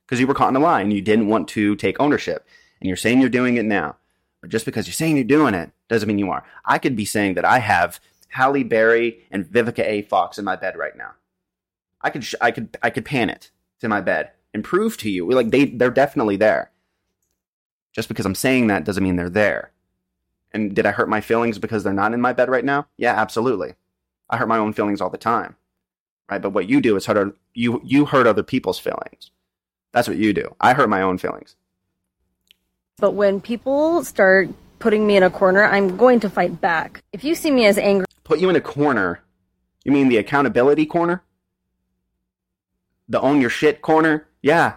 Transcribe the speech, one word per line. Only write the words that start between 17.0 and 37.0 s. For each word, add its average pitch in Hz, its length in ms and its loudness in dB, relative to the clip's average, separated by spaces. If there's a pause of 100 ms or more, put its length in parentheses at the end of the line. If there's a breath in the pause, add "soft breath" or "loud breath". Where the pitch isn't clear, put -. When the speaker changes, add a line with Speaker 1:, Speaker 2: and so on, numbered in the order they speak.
Speaker 1:
Just 113 140 -6
because 110 160 -6
I'm 95 100 -2
saying 131 320 2
that 95 160 0
doesn't 98 200 -2
mean 92 120 0
they're 87 140 -4
there. 98 420 -2 (800)
And 104 240 -4
did 107 100 2
I 101 60 2
hurt 101 180 -2
my 107 120 -2
feelings 117 360 -2
because 104 260 -4
they're 98 100 -2
not 101 200 0
in 120 80 -2
my 127 120 0
bed 123 160 0
right 127 140 0
now? 143 240 -2 (100)
Yeah, 117 160 0
absolutely. 107 600 -2 (540)
I 117 80 -4
hurt 120 100 -2
my 113 100 0
own 107 160 -2
feelings 104 280 -2
all 90 80 -4
the - 80 -10
time. 113 380 -4 (720)
Right? 98 120 -6
But 98 100 -4
what 95 180 -2
you 139 120 2
do 110 140 2
is 95 100 -4
hurt 104 120 0
oth-, 101 180 -2 (180)
you, 117 300 -2
you 143 220 2
hurt 131 220 2
other 101 160 2
people's - 360 -4
feelings. - 520 -12 (600)
That's 120 160 0
what 80 80 -4
you 104 160 2
do. - 260 -6
I 113 140 4
hurt 135 160 2
my 98 120 0
own 95 160 0
feelings. - 380 -10 (1400)
Speaker 2:
But 196 140 2
when 196 300 0
people 277 600 -2
start 190 460 2 (300)
putting 214 280 2
me 208 80 4
in 190 80 6
a 185 60 6
corner, 190 340 4
I'm 196 320 0
going 240 260 6
to 202 80 -4
fight 175 300 -4
back. 165 420 -4 (120)